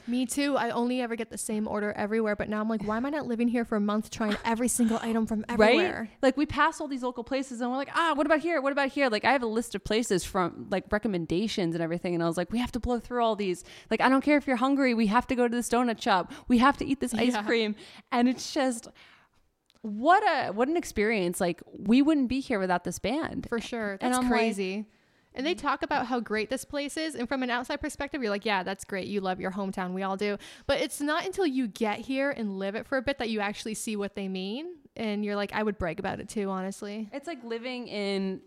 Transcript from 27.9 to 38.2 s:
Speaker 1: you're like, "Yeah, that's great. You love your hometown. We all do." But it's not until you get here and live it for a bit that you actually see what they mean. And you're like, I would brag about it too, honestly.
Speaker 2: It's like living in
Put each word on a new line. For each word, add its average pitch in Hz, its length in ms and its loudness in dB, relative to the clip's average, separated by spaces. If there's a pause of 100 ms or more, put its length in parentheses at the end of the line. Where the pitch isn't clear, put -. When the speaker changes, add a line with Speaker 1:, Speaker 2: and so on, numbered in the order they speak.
Speaker 1:
you're 226 80 -2
like, 202 140 -2
"Yeah, 202 200 0
that's 190 200 -6
great. 185 240 -6
You 202 140 -2
love 185 180 -2
your 185 120 -4
hometown. 190 420 -4
We 190 100 -4
all 196 140 -4
do." 202 200 -2 (300)
But 277 140 2
it's - 180 -4
not 302 260 0
until 381 200 -2
you 262 240 0
get 208 300 -2
here 269 320 -2
and 202 280 -4
live 196 160 -4
it 226 100 -6
for 269 120 -2
a 269 40 0
bit 277 180 -2
that 226 100 -4
you 220 100 0
actually 208 360 -4
see 214 200 -6
what 202 180 -4
they 196 140 -6
mean. 208 480 -6 (220)
And 214 260 -2
you're 202 140 -2
like, 202 160 -4
I 214 100 0
would 208 140 -2
brag 170 240 -4
about 196 180 -4
it 202 80 -10
too, 196 220 -4
honestly. 202 640 -8
Speaker 2:
It's 277 140 -10
like 311 180 -10
living 233 420 -8
in 196 600 -2